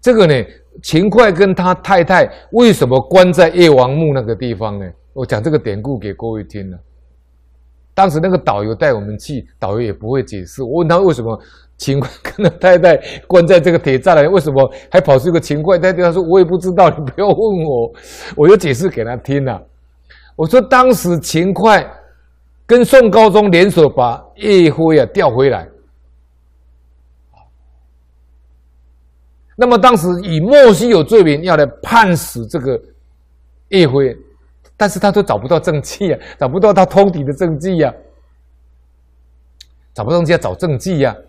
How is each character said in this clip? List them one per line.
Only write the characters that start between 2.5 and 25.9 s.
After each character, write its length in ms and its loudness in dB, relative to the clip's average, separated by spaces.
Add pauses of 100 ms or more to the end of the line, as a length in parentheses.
为 200 4
什 160 0
么 100 0
关 320 2
在 200 2
岳 180 4
王 240 4
墓 220 -2
那 80 -4
个 120 -6
地 200 -8
方 240 -10
呢？ 120 -14 (220)
我 140 -10
讲 160 -6
这 80 -4
个 80 -2
典 240 -8
故 160 -8
给 160 -12
各 140 -12
位 160 -10
听 260 -16
了。 80 -18 (1120)
当 160 2
时 140 -4
那 80 -2
个 80 0
导 260 -4
游 100 -6
带 200 -2
我 60 -6
们 180 -12
去， 280 -14 (120)
导 140 -8
游 80 -6
也 120 -6
不 160 -14
会 140 -4
解 240 -12
释。 160 -16
我 160 -8
问 100 -2
他 80 0
为 160 0
什 80 -6
么 180 -8 (380)
秦 240 -4
桧 80 -6 (140)
跟 240 -6
他 100 0
太 220 4
太 180 4 (300)
关 200 2
在 140 4
这 100 0
个 80 0
铁 200 -2
栅 160 2
栏， 180 2
为 80 2
什 100 -6
么 220 0 (180)
还 100 2
跑 180 2
出 100 -2
一 40 -2
个 60 0
秦 240 -6
桧 160 0
太 140 0
太？ 120 -2
他 60 2
说 160 -4
：“我 120 2
也 60 4
不 120 -4
知 160 -6
道， 160 4
你 160 -6
不 160 -10
要 60 -2
问 100 0
我。” 560 -4 (460)
我 100 4
就 80 8
解 160 -4
释 160 -4
给 160 -8
他 120 -10
听 280 -6
了。 160 -6 (760)
我 140 -4
说 140 2
当 320 2
时 240 -4
秦 340 -4
桧 340 2 (760)
跟 180 4
宋 280 6
高 180 4
宗 220 2
联 200 4
手 160 2
把 380 -2 (120)
岳 340 2
飞 280 0
啊 140 2
调 160 0
回 220 0
来。 180 -6 (4000)